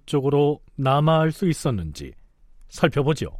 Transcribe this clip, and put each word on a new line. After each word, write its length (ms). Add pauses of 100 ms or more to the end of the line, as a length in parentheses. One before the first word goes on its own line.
쪽으로 540 (160)
남하할 560
수 160
있었는지 640 (560)
살펴보죠. 560 (140)